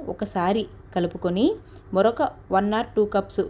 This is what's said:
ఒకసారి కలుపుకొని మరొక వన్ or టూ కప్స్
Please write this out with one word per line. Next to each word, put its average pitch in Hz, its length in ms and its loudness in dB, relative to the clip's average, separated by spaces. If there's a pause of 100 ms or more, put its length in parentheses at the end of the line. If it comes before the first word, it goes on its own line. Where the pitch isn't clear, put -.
(140)
ఒకసారి 202 500 0 (320)
కలుపుకొని 180 520 0 (480)
మరొక 226 260 4 (340)
వన్ 202 240 2
or 240 60 -2 (100)
టూ 214 80 4 (120)
కప్స్ 196 340 0